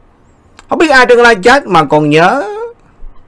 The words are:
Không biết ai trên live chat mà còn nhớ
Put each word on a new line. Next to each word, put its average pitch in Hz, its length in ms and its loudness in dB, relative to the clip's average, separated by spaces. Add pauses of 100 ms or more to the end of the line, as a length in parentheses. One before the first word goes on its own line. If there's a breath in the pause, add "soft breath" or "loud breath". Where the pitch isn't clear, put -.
(680)
Không - 100 -4
biết 330 100 0
ai 262 200 2
trên 240 80 4
live 233 260 2
chat 254 240 0
mà 170 160 0
còn 151 260 -2
nhớ 185 340 0 (840)